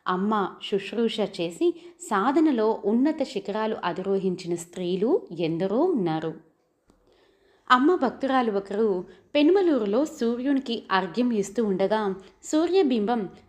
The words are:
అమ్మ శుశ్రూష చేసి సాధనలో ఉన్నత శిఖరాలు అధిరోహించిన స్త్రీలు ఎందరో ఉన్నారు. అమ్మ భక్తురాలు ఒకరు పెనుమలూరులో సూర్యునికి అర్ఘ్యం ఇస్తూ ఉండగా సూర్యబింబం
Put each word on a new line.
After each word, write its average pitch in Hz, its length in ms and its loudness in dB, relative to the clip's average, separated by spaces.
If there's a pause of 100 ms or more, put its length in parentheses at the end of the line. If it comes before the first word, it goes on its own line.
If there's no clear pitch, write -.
అమ్మ 196 420 0 (200)
శుశ్రూష 214 500 -2
చేసి 185 800 -2
సాధనలో 247 840 2
ఉన్నత 269 380 2
శిఖరాలు 214 640 -4
అధిరోహించిన 180 680 -2
స్త్రీలు 185 680 -2 (160)
ఎందరో 175 400 -2
ఉన్నారు. 170 560 0 (1400)
అమ్మ 262 240 4
భక్తురాలు 254 580 0
ఒకరు 196 520 -2 (300)
పెనుమలూరులో 294 680 4
సూర్యునికి 247 840 -2
అర్ఘ్యం 190 400 0
ఇస్తూ 220 340 0
ఉండగా 196 500 0 (300)
సూర్యబింబం 254 840 2 (200)